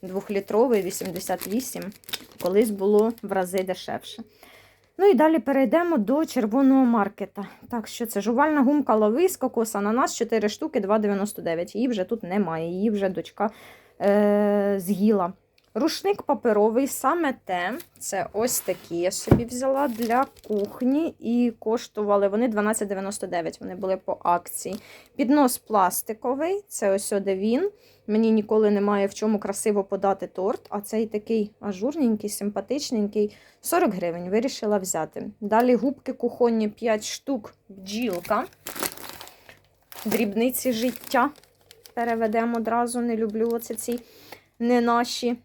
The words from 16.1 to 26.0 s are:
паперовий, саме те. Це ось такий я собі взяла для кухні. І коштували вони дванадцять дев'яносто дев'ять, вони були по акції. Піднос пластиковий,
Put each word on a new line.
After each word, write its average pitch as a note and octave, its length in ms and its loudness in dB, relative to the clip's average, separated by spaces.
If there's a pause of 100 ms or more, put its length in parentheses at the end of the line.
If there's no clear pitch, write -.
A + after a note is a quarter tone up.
паперовий, A3+ 640 2
саме C#4+ 480 0 (100)
те. F3+ 280 -4 (260)
Це - 340 -6
ось A#3 280 -2
такий - 380 -6
я F3 120 0
собі G#3+ 340 2
взяла C4+ 440 -2
для A#3 380 0 (220)
кухні. B3+ 680 -2
І A#3+ 400 0
коштували G#3 680 0
вони A3 200 0
дванадцять G#3+ 400 0
дев'яносто G3 380 -6
дев'ять, F3 340 -4
вони F#3 140 -10
були F#3+ 220 -2
по - 260 -6
акції. - 580 -2 (360)
Піднос C4+ 420 4
пластиковий, A#3+ 1080 0